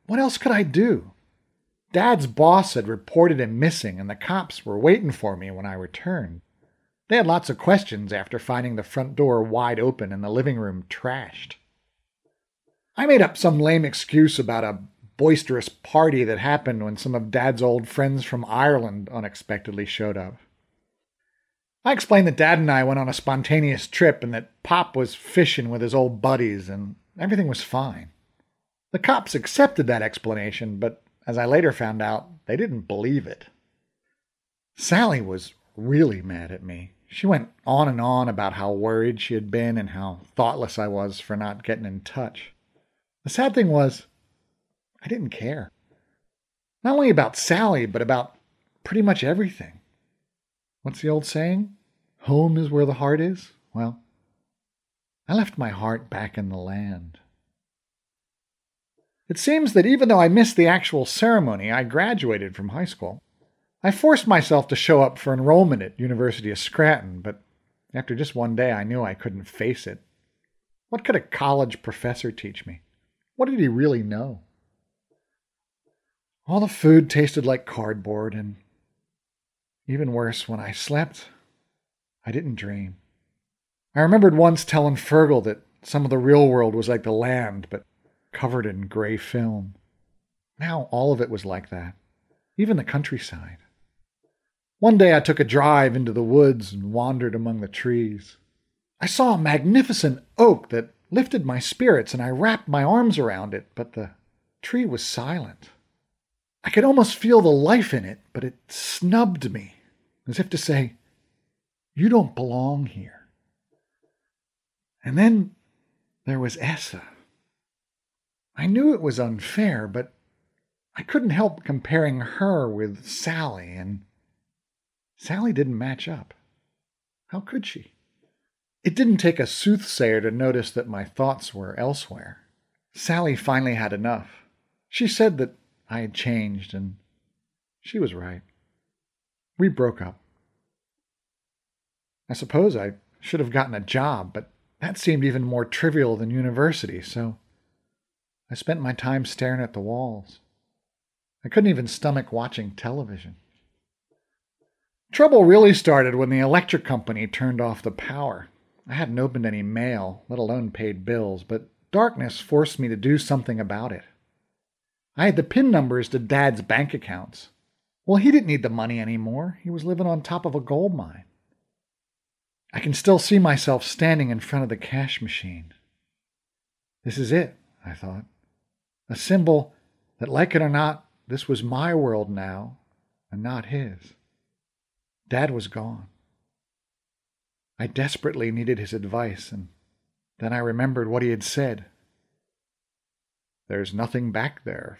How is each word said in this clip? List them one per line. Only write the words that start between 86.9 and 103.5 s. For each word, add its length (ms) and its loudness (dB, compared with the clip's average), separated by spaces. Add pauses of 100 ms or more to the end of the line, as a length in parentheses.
the 100 -2
land, 580 -2
but 140 -10 (480)
covered 340 -4
in 200 -6
gray 300 -4
film. 580 -6 (840)
Now 320 -6
all 220 0
of 80 0
it 100 -2
was 160 -8
like 240 -10
that, 260 -12 (600)
even 200 0
the 80 -4
countryside. 720 -8 (1200)
One 200 6
day 180 8
I 40 6
took 200 0
a 40 4
drive 520 4
into 160 -2
the 100 -2
woods 500 4
and 200 -8
wandered 420 -4
among 260 -4
the 60 -8
trees. 720 -4 (640)
I 60 -4
saw 280 2
a 40 0
magnificent 840 2 (140)
oak 320 6
that 260 -4 (160)
lifted 360 0
my 120 -4
spirits, 540 2
and 100 -4
I 60 -4
wrapped 400 -2
my 160 2
arms 340 4
around 360 -4